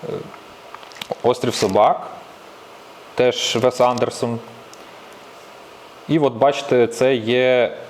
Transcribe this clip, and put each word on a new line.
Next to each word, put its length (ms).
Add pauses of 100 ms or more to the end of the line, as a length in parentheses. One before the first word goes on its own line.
Е, 80 (1080)
Острів 320
собак, 520 (1080)
теж 420
Вес 240
Андерсон. 580 (1700)
І 80
от 140
бачите, 540
це 280
є 580 (180)